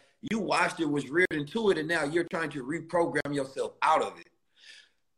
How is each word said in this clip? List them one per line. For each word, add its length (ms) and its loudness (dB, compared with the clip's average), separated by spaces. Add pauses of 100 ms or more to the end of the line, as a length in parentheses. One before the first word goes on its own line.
(300)
You 80 0
watched 420 2
it, 80 2
was 200 -2
reared 240 2
into 380 0
it, 80 2
and 100 -2
now 160 0
you're 280 0
trying 180 -2
to 120 -8
reprogram 720 0
yourself 380 -4 (100)
out 200 4
of 160 -6
it. 80 -20 (920)